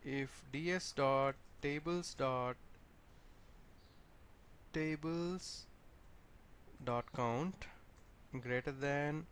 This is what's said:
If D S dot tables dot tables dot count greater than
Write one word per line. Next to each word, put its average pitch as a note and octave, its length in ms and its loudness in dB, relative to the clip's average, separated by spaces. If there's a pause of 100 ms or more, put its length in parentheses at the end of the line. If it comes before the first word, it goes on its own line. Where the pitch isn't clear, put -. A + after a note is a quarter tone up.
If C3+ 480 -2
D D#3+ 180 0
S F3+ 220 0
dot C3+ 420 6 (260)
tables D#3 540 0
dot B2+ 420 2 (2250)
tables E3 920 0 (1200)
dot A#2+ 200 2 (100)
count B2+ 520 2 (760)
greater B2 300 0
than C#3+ 600 2